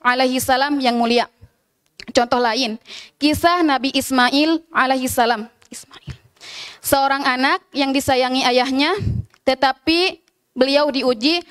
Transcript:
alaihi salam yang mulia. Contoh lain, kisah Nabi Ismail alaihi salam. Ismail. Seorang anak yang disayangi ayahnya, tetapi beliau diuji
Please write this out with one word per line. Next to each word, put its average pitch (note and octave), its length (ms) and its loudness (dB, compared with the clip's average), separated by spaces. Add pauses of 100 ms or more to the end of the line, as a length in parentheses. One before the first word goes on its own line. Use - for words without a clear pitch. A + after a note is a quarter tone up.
alaihi B3+ 400 0
salam C#4 400 0
yang A#3+ 160 0
mulia. A#3 320 0 (880)
Contoh B3 240 2
lain, A#3 400 -2 (400)
kisah E4 400 2
Nabi C#4 320 0
Ismail C#4 800 0
alaihi B3+ 400 0
salam. A#3+ 320 0 (240)
Ismail. - 480 -20 (640)
Seorang C#4 480 0
anak C4+ 320 0 (160)
yang C4+ 160 0
disayangi C4 560 0
ayahnya, C4 480 0 (480)
tetapi C#4+ 800 0 (320)
beliau C#4 320 2
diuji C4 640 0